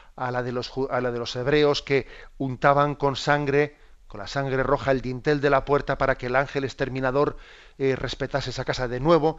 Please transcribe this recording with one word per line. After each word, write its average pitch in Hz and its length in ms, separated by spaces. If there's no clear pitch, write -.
a 127 160
la 123 120
de 123 80
los 123 180
ju-, 135 220
a 131 80
la 123 120
de 120 80
los 117 180
hebreos 143 440
que 135 260
untaban 143 580
con 139 200
sangre, 147 640
con 107 120
la 98 80
sangre 135 360
roja, 135 280
el 135 80
dintel 127 400
de 143 100
la 135 140
puerta 139 340
para 131 200
que - 80
el 123 100
ángel 135 300
exterminador, 131 720
eh, 135 180
respetase 131 540
esa 127 160
casa. 127 240
De 123 100
nuevo, 156 400